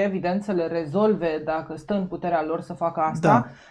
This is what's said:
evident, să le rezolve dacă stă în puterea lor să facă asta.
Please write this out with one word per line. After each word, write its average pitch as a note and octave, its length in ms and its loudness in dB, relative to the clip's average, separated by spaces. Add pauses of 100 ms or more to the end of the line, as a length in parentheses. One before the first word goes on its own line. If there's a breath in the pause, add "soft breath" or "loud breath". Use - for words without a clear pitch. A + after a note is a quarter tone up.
evident, F#3+ 380 0
să G#3 100 -4
le E3+ 140 0
rezolve E3 800 0
dacă D#3+ 320 -4
stă G3+ 180 -6
în F#3+ 120 -2
puterea E3+ 400 -2
lor E3 140 -2
să E3+ 120 -12
facă E3+ 280 -4
asta. E3+ 480 4 (220 loud breath)